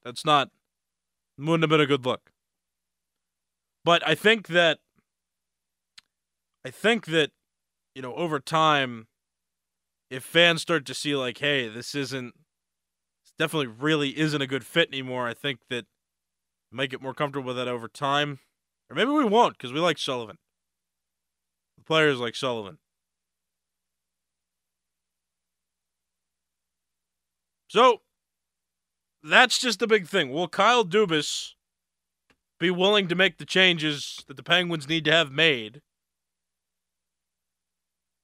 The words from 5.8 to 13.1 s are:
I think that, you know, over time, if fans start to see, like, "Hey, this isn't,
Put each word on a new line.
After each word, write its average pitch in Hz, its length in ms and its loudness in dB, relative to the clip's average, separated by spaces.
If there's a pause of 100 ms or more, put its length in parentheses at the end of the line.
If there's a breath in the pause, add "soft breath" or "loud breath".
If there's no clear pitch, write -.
I 127 60 -12
think 214 360 -2
that, 156 260 0 (600)
you 131 80 -14
know, 127 120 -10
over 156 240 -4
time, 139 720 0 (1040)
if 127 120 -10
fans 170 400 4
start 156 240 -2
to 131 80 -12
see, 143 220 -4
like, 123 220 -4
"Hey, 143 300 -2
this 117 280 -12
isn't, 131 380 -8 (880)